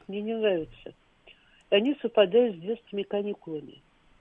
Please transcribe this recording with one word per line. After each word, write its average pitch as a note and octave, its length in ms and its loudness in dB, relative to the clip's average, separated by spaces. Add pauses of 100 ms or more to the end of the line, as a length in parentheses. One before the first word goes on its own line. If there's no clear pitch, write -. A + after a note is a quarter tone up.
мне G3 140 -8
не A3 140 -4
нравится. F#3+ 580 -2 (760)
Они A#3 320 2
совпадают A3 540 4
с E3 40 -16
детскими G3+ 440 -6
каникулами. G3 800 -8 (400)